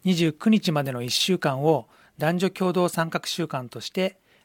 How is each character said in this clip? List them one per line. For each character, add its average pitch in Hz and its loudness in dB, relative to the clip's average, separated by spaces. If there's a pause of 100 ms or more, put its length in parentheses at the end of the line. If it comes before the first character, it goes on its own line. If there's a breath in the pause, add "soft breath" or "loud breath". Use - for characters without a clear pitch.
二 185 4
十 165 2
九 - 2
日 208 4
ま 147 0
で 135 -4
の 120 -6
一 123 -6
週 185 0
間 139 -2
を 151 4 (300 soft breath)
男 165 0
女 180 0
共 185 -2
同 180 2
参 165 -2
画 - -4
週 165 -4
間 127 -6
と 117 -12
し - -12
て、 190 -4 (260 soft breath)